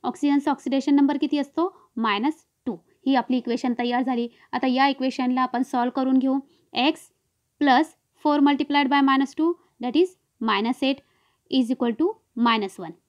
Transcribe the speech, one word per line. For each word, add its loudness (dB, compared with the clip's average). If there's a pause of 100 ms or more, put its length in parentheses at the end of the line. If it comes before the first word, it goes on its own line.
ऑक्सिजनचा 0
ऑक्सिडेशन 0
नंबर 4
किती -2
असतो? -4 (280)
मायनस -2 (220)
टू. -6 (320)
ही 2
आपली 0
इक्वेशन -2
तयार -2
झाली. -4 (240)
आता -4
या 2
इक्वेशनला -2
आपण -2
सॉल्व्ह -2
करून 2
घेऊ. 0 (340)
एक्स -2 (500)
प्लस 2 (300)
फोर 2
multiplied 2
by 4
minus 0
two, 2 (320)
that 0
is 0 (260)
minus -2
eight -2 (480)
is 0
equal -2
to 0 (240)
minus 0
one. -14 (160)